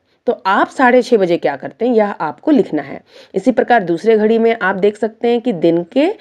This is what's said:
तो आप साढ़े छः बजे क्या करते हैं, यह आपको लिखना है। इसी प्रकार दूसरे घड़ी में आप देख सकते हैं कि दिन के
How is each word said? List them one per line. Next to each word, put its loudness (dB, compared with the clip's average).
तो -4
आप 0
साढ़े 2
छः 0
बजे 2
क्या -2
करते -8
हैं, 0
यह 2
आपको -4
लिखना 0
है। -14
इसी 0
प्रकार 2
दूसरे 0
घड़ी 2
में 0
आप -2
देख 0
सकते -6
हैं 0
कि -4
दिन 0
के -2